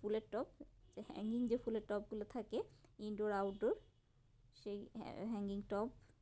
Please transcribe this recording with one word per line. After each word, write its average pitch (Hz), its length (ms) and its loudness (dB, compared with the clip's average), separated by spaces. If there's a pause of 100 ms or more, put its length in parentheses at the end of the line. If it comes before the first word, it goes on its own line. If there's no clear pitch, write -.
ফুলের 214 280 2
টব, 226 160 0 (500)
যে 208 120 -6
হ্যাঙ্গিং 226 380 0
যে 226 120 4
ফুলের 226 300 0
টবগুলো 208 360 -2
থাকে 233 380 -2 (360)
ইনডোর 214 340 0
আউটডোর, 202 420 4 (800)
সেই 208 400 -6
হ্যা-, 208 320 -6
হ্যাঙ্গিং 202 360 0
টব। 202 260 2 (340)